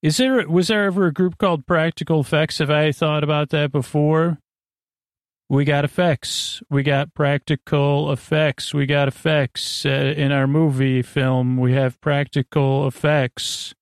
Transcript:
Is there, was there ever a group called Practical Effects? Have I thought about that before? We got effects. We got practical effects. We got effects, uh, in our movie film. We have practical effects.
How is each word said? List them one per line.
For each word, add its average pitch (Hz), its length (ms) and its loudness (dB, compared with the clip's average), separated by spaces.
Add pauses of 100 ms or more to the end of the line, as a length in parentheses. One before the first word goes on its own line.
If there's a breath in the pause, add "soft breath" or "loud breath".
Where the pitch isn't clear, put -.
Is 151 140 0
there, 254 320 0
was 170 200 2
there 214 160 2
ever 190 240 0
a 156 40 -2
group 180 240 0
called 175 300 -2
Practical 160 540 0
Effects? 156 380 0
Have 147 120 -2
I 151 200 2
thought 151 320 -2
about 147 280 -2
that 147 200 -2
before? 151 680 0 (1120)
We 139 140 2
got 143 200 0
effects. - 840 -2
We 135 140 0
got 143 280 -2
practical 143 1000 0
effects. 151 600 -2
We 143 140 0
got 143 220 2
effects, - 760 -2
uh, 139 320 0
in 143 160 0
our 139 140 2
movie 135 560 2
film. 127 560 0
We 127 160 2
have 131 260 0
practical 143 840 0
effects. - 960 -2